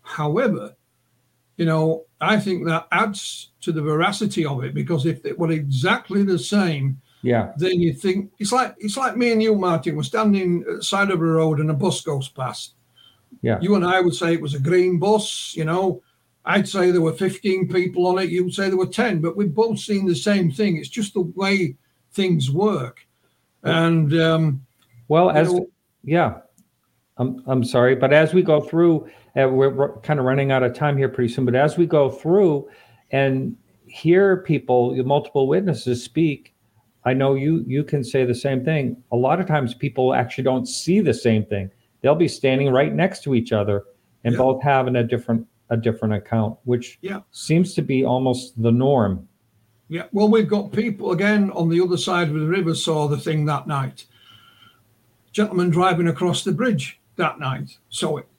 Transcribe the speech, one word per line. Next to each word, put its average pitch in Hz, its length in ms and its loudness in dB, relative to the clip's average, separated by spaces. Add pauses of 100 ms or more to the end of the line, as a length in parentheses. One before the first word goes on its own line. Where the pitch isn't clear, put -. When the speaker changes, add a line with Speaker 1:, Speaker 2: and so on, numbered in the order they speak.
Speaker 1:
However, 156 720 -4 (800)
you 170 100 -2
know, 160 380 0 (160)
I 202 200 2
think 185 260 -4
that 165 240 -4
adds - 600 -4 (100)
to 180 100 -4
the 156 120 -2
veracity 170 600 -2
of 135 200 -4
it, 135 100 -8
because 147 320 -2
if - 180 -4
it - 140 -8
were 165 140 -2
exactly 180 720 -2
the 185 140 0
same, 147 640 -2 (220)
Speaker 2:
Yeah. 120 360 0
Speaker 1:
then 180 220 0
you 165 120 2
think, 196 480 -4
it's 202 100 -4
like, 240 280 -2
it's 208 180 -6
like 247 200 -2
me 240 140 2
and 220 100 2
you, 220 140 2
Martin, 175 400 -2
we're 151 80 -4
standing 190 640 0
at 175 100 -6
the - 40 -10
side 196 300 0
of 170 80 0
a 165 40 0
road 160 360 2
and 156 100 0
a 151 40 -2
bus 175 260 -2
goes 139 280 -6
past. - 460 -12 (680)
Speaker 2:
Yeah. 113 180 0
Speaker 1:
You 196 160 2
and 175 100 2
I 185 140 2
would 175 160 2
say 170 160 0
it 160 100 -2
was 147 120 -6
a 143 60 -6
green 180 380 2
bus, 208 580 -2
you 160 80 -4
know. 180 380 -2 (420)
I'd 185 240 0
say 180 220 2
there 180 100 2
were 160 120 2
fifteen 185 560 -2
people 180 400 0
on 185 100 0
it. 185 100 -2
You'd 180 240 -2
say 196 160 -2
there 190 80 0
were 185 100 0
ten, 214 340 -2
but 165 160 -4
we've 202 180 -2
both 220 240 0
seen 196 280 -2
the 175 100 2
same 196 340 0
thing. 190 260 0
It's - 120 -10
just 208 260 -6
the 196 60 -2
way 185 560 -2 (360)
things 170 380 0
work. 160 560 -2 (560)
And, 165 580 2
um, 160 460 2 (400)
Speaker 2:
Well, 165 200 4
Speaker 1:
you 180 60 4
Speaker 2:
as 165 200 4
Speaker 1:
know 180 140 0 (380)
Speaker 2:
yeah. 147 340 0 (800)
I'm, 127 300 -4
I'm 131 160 2
sorry, 123 320 4
but 131 180 2
as 156 220 6
we 180 80 6
go 151 180 4
through, 165 460 2 (300)
uh, 135 120 4
we're, 135 220 4
we're 139 300 -2
kinda 147 220 -2
running 135 280 0
out 131 140 2
of 123 100 0
time 147 220 0
here 135 120 0
pretty 123 240 -2
soon, 131 120 -2
but 120 100 0
as 147 240 2
we 170 80 4
go 147 240 2
through 165 580 2 (440)
and 131 440 -2 (300)
hear 185 520 4
people, 127 640 0
multiple 139 420 0
witnesses 143 560 -2
speak, - 520 -4 (500)
I 131 100 0
know 139 200 2
you, 151 340 0
you 143 160 -2
can 143 180 -2
say 131 220 0
the 123 100 0
same 131 300 -4
thing. 147 320 -2 (160)
A 120 40 -2
lot 139 240 2
of 180 60 -4
times 139 280 0
people 131 380 0
actually 123 320 -2
don't 127 220 0
see 190 340 0
the 139 140 2
same 110 320 0
thing. 98 240 -6 (300)
They'll 143 160 4
be 165 120 2
standing 135 440 0
right 143 200 2
next 180 320 -2
to 139 120 0
each 117 160 0
other 101 320 0 (400)
and 120 100 0
Speaker 1:
Yeah. 120 40 -2
Speaker 2:
both 131 240 2
having 131 340 2
a 120 80 2
different, 117 420 -2 (240)
a 120 60 0
different 113 380 -2
account, 110 500 -2
which 123 380 -4
Speaker 1:
Yeah. - 180 -8 (100)
Speaker 2:
seems 170 440 0
to 156 80 -2
be 131 220 0
almost 127 560 -2
the 117 120 4
norm. 120 560 2 (600)
Speaker 1:
Yeah, 170 240 -10
well, 208 160 2
we've 220 200 4
got 202 240 -2
people, 208 400 -4
again, 202 400 2
on 170 160 -2
the 170 120 2
other 180 160 0
side 175 320 -2
of 147 60 -4
the 156 120 -2
river 165 280 0
saw 151 320 -2
the 143 100 -2
thing 151 300 -2
that 143 200 -4
night. 135 400 -6 (1300)
Gentleman 185 380 0
driving 175 380 2
across 175 360 -2
the 190 80 -2
bridge 160 480 -2 (160)
that 160 240 -4
night 135 380 -8 (100)
saw 156 300 -4
it. - 80 -16 (120)